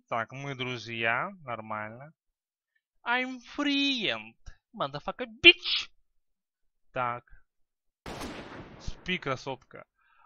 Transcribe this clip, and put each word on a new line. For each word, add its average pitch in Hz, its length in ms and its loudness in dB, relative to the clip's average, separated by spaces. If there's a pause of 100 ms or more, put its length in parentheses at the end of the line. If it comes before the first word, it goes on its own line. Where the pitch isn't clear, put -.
Так, 117 240 -2
мы 139 200 -8
друзья. 120 760 -2 (140)
Нормально. 110 680 -8 (920)
I'm 254 340 0 (180)
friend. 254 760 2 (420)
Motherfucker 170 520 -4 (140)
bitch! - 480 8 (1000)
Так. 120 320 -2 (1600)
Спи, - 360 -4
красотка. - 680 -6 (400)